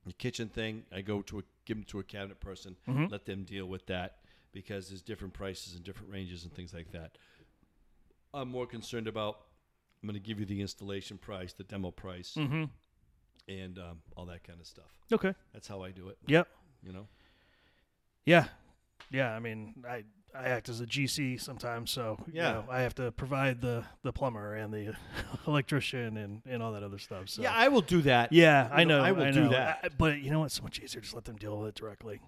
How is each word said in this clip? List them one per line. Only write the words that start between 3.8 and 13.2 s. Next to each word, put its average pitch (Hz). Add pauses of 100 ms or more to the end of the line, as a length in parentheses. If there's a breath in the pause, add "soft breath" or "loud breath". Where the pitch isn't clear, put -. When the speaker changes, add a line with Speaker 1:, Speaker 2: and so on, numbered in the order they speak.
Speaker 1:
that 92 (340 soft breath)
because 98
there's 95
different 98
prices 95
and 87
different 95
ranges 90
and 87
things 90
like 85
that. 82 (1160 soft breath)
I'm 135
more 123
concerned 117
about, 104 (640)
I'm 104
gonna 104
give 104
you 107
the 98
installation 98
price, 92
the 95
demo 92
price, 92
Speaker 2:
Mm-hmm. 156 (840)